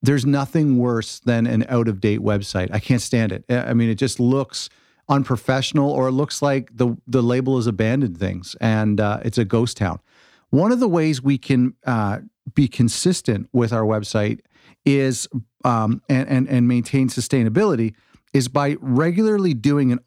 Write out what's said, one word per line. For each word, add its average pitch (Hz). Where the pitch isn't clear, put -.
There's 135
nothing 143
worse 120
than 117
an 117
out 117
of 101
date 110
website. 101
I 98
can't 123
stand 113
it. -
I, 123
I 120
mean, 117
it 110
just 123
looks 127
unprofessional, 139
or 131
it 131
looks 143
like 135
the, 120
the 120
label 127
has 113
abandoned 110
things 92
and, 107
uh, 104
it's 117
a 117
ghost 117
town. 85
One 185
of 247
the 247
ways 156
we 135
can, 127
uh, 107
be 135
consistent -
with 120
our 113
website 107
is, 135
um, 113
and, 131
and, 131
and 120
maintain 123
sustainability 120
is 127
by 143
regularly 175
doing 135
an 123